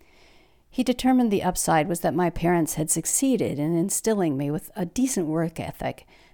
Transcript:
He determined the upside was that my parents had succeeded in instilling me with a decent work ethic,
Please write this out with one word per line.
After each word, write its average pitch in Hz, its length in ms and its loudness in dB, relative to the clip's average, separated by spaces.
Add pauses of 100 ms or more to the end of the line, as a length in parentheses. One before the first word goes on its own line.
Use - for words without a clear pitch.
(680)
He - 140 -4
determined 247 480 4
the 202 120 2
upside 165 460 2
was 175 120 -2
that 156 140 0
my 175 140 2
parents 165 460 0
had 160 160 -2
succeeded 196 680 0
in 151 160 0
instilling 175 640 0
me 143 140 -2
with 151 260 -6
a 190 80 -4
decent 208 420 -2
work 165 320 -2
ethic, - 480 -8 (280)